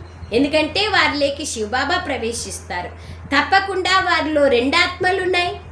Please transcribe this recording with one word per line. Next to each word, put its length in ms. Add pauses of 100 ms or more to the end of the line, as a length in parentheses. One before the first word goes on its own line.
(340)
ఎందుకంటే 540
వారిలోకి 580
శివబాబా 520
ప్రవేశిస్తారు. 920 (360)
తప్పకుండా 720
వారిలో 480
రెండు 280
ఆత్మలున్నాయి. 840 (120)